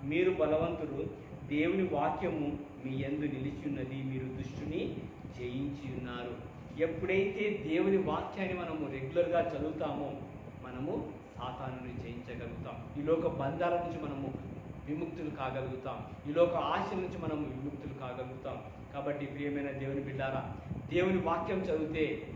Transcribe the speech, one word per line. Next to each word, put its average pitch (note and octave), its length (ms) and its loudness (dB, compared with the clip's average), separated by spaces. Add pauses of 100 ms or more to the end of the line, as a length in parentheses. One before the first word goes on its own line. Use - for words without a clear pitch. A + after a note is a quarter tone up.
మీరు E3+ 280 6
బలవంతులు, D#3 760 2 (400)
దేవుని E3+ 400 4
వాక్యము D#3 720 2 (260)
మీ C3 60 -2
యందు C#3 340 0
నిలిచి C3+ 440 -2
ఉన్నది, C3 340 -4
మీరు C3 220 -2
దుష్టుని C#3+ 680 -2 (440)
జయించి C3 580 -2
ఉన్నారు." B2 540 -6 (320)
ఎప్పుడైతే F#3+ 840 2
దేవుని F#3 300 6
వాక్యాన్ని F3+ 640 0
మనము D#3 320 -2
రెగ్యులర్గా E3 500 4
చదువుతామో D3 680 0 (520)
మనము C3+ 480 -4 (260)
సాతానుని B2+ 680 -6
జయించగలుగుతాం. A#2+ 1000 -6
ఈ - 20 0
లోక E3 220 6
బంధాల D#3 460 2
నుంచి E3+ 300 0
మనము C#3 480 -4 (340)
విముక్తులు D#3+ 440 -2
కాగలుగుతాం, C3 1000 -4
ఈ - 20 0
లోక E3+ 220 8
ఆశల F3+ 400 2
నుంచి F3+ 220 -2
మనము D#3 280 0
విముక్తులు C3+ 480 -4
కాగలుగుతాం. B2+ 680 -6 (320)
కాబట్టి C#3+ 320 -2
ప్రియమైన C#3+ 460 -2
దేవుని C3+ 280 -2
బిడ్డారా, C3+ 560 -2 (380)
దేవుని F#3 240 6
వాక్యం E3 400 2
చదివితే D#3+ 800 2